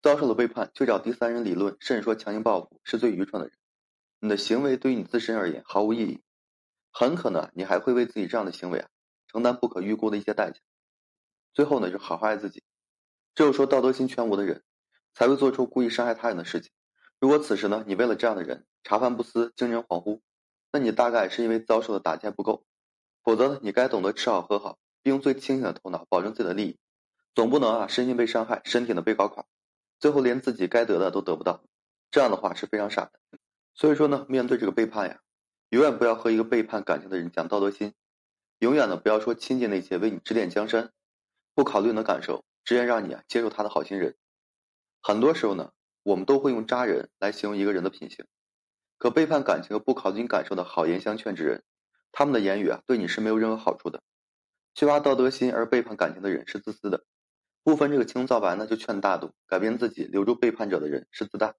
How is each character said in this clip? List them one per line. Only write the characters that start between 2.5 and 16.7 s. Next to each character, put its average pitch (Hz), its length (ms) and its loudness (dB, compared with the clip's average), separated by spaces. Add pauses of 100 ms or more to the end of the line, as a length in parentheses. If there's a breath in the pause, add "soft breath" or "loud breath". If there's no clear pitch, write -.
复， - 220 -20
是 - 140 -4
最 113 140 2
愚 92 140 -2
蠢 92 160 -8
的 65 60 -10
人。 - 100 -20 (600)
你 107 100 -2
的 101 80 2
行 120 260 0
为 131 120 2
对 131 180 0
于 - 20 2
你 101 80 -4
自 117 160 -2
身 113 180 -4
而 90 120 -2
言 67 160 -8
毫 104 180 0
无 110 100 2
意 117 60 -2
义， 98 220 -4 (680)
很 135 240 2
可 151 140 -2
能 85 240 -4
你 90 100 -8
还 95 160 0
会 127 140 0
为 120 120 2
自 113 140 -10
己 90 80 -2
这 117 100 -4
样 104 80 -2
的 87 60 -6
行 90 180 -10
为 85 100 -4
啊， - 100 -12 (380)
承 113 160 -6
担 123 140 2
不 120 100 -2
可 90 140 -6
预 104 120 -2
估 107 160 -2
的 104 80 -2
一 101 40 -4
些 104 120 -4
代 101 180 -2
价。 - 80 -20 (960)
最 143 120 4
后 143 160 2
呢， 90 100 -2
就 98 60 -8
是 - 60 -10
好 - 140 -6
好 107 80 -4
爱 107 120 0
自 104 120 -8
己。 - 140 -18 (720)
只 160 80 4
有 143 80 6
说 135 140 4
道 131 160 4
德 131 100 4
心 131 160 -2
全 117 220 -2
无 98 80 0
的 101 80 -2
人， 82 180 -6 (500)
才 120 140 4
会 139 80 6
做 135 160 4
出 131 160 -2
故 127 160 0
意 117 60 2
伤 120 160 -2
害 117 80 0
他 117 160 -2
人 95 80 -4
的 82 80 -8
事 - 160 -6
情。 - 100 -20 (480 soft breath)